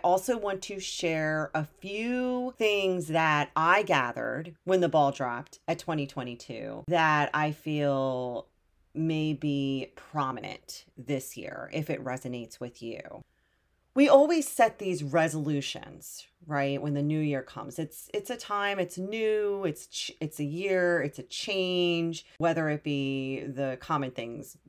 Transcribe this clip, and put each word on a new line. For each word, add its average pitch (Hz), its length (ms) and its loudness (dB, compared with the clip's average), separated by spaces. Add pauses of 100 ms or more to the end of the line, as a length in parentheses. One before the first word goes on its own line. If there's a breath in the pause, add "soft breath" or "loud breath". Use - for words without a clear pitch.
also 185 340 4
want 202 240 -4
to 196 180 -10
share 156 760 -2
a 156 100 0
few 247 960 -4
things 190 480 2
that 156 480 4
I 170 260 6
gathered 131 720 0 (100)
when 185 180 4
the 175 60 4
ball 143 240 6
dropped 127 560 -4
at 165 120 -2
twenty 151 260 -2
twenty-two 120 840 -8
that 156 460 4
I 151 180 2
feel 135 920 0 (480)
may 156 400 0
be 139 640 -2
prominent - 920 -8 (100)
this 135 400 -6
year - 380 -10
if 151 160 -2
it 147 140 -4
resonates 123 560 -8
with 123 240 -12
you. - 400 -10 (720)
We 285 140 8
always 294 380 8
set 226 300 2
these 180 260 -2
resolutions, 147 1200 -2 (180)
right? 139 340 0
When 147 140 -2
the 143 80 0
new 151 180 2
year 147 220 0
comes, - 380 -12
it's, - 340 -10
it's 202 160 -4
a 240 80 -6
time, 202 400 -2
it's 180 220 -4
new, 208 680 0
it's 151 220 -4
ch-, - 240 -10 (100)
it's 151 180 -6
a 151 40 -2
year, 175 580 2
it's 147 160 -4
a 131 60 -12
change, 175 1000 0 (140 soft breath)
whether 160 320 2
it 151 140 -2
be 135 560 -2
the 131 420 -4
common 139 300 -2
things, 117 440 -10 (140)